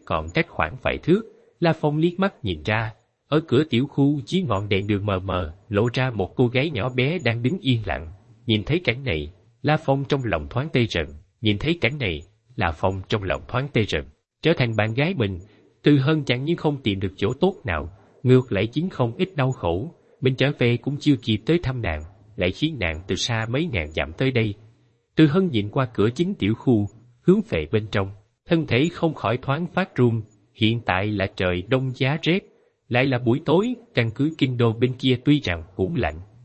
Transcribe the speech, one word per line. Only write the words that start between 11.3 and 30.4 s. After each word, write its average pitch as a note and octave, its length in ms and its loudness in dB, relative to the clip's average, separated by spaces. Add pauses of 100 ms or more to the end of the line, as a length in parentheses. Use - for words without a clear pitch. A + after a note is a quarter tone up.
Nhìn G#2 180 2
thấy E3 220 0
cảnh B2+ 180 0
này, F2+ 240 -4 (340)
La F#2 140 0
Phong F#2+ 380 -2
trong A2 140 0
lòng D#2+ 260 -2
thoáng C3 240 -4
tê A2 120 2
rần. D#2+ 200 -4 (380)
Trở D#3 140 4
thành A#2 200 0
bạn A2 180 0
gái D3+ 200 0
mình, G2+ 240 -2 (440)
Từ D3 160 6
Hân D3 260 2
chẳng B2+ 200 -2
những E3+ 120 0
không D3 260 -2
tìm G2 180 0
được F#2+ 160 -4
chỗ G2+ 240 0
tốt F#3+ 240 2
nào, E2+ 280 -4 (300)
ngược B2+ 300 4
lại G2 140 2
chính D#3 220 -4
không A#2+ 280 -2
ít F#3 200 -4
đau C3 160 0
khổ. G2 420 -4 (260)
Mình B2+ 140 2
trở C3 240 2
về A#2+ 180 4
cũng C3+ 240 -4
chưa C#3+ 220 4
kịp A2 240 0
tới E3 160 2
thăm B2+ 200 -4
nàng, D#2 200 -4 (340)
lại F2+ 140 2
khiến D3+ 300 -2
nàng E2 260 -4
từ B2 80 -2
xa A2+ 360 -2
mấy C#3+ 160 -2
ngàn F2 240 -4
dặm D#2 220 -4
tới C3+ 180 -2
đây. A2+ 240 0 (640)
Từ D#3+ 100 8
Hân F3+ 220 2
nhìn G#2+ 200 -2
qua C3 260 -2
cửa G#2 200 2
chính F3+ 200 -2
tiểu G2+ 200 0
khu, G#2+ 320 2 (360)
hướng F#3+ 260 6
về D#2 240 -2
bên G#2+ 200 0
trong, G2 180 0 (360)
thân E3 200 0
thể C3 260 2
không D#3+ 220 -2
khỏi A2+ 220 -2
thoáng C#3 300 -4
phát - 300 -6
run. A#2 260 4 (320)